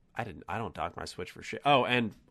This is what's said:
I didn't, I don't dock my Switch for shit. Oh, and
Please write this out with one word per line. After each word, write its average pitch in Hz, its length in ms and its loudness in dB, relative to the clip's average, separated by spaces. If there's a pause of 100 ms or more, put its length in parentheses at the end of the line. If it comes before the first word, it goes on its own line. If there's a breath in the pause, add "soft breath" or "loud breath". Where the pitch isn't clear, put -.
(160)
I 117 80 -2
didn't, 85 240 -12
I 98 100 -4
don't 104 160 -6
dock 85 220 -4
my 82 100 -8
Switch - 240 -8
for - 120 -16
shit. - 220 -8
Oh, 139 200 6
and 117 280 2 (180)